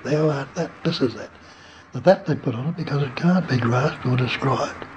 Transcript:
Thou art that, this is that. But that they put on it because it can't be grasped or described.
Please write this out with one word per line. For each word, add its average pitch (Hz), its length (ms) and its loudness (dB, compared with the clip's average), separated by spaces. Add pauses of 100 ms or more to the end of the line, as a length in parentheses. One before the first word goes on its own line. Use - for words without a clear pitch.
Thou 156 240 2
art 139 260 -2
that, 165 160 -4 (140)
this 170 160 0
is 113 140 2
that. - 160 -12 (640)
But 127 120 -8
that 190 220 6
they 147 80 0
put 123 200 -4
on 127 140 -4
it 175 80 -4
because 143 260 -2
it 131 140 -4
can't 180 320 2
be 127 80 2
grasped 123 480 0
or 127 120 2
described. - 680 -2 (120)